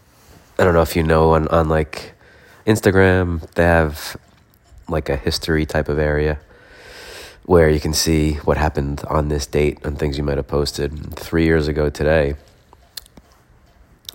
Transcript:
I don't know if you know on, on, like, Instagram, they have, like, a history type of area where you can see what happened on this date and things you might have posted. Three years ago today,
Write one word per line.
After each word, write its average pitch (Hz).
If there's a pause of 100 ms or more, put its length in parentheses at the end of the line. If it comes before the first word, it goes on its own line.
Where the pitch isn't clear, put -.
(600)
I -
don't 95
know 85
if 80
you 85
know 80
on, 80
on, 82
like, 78 (540)
Instagram, 92
they 85
have, 80 (720)
like, 78
a 69
history 78
type 76
of 73
area 76 (1080)
where 82
you 76
can 78
see 78 (100)
what 73
happened 73
on 78
this 73
date 73
and 71
things 71
you 73
might 71
have 71
posted. 73
Three 82
years 80
ago 76
today, 73 (1800)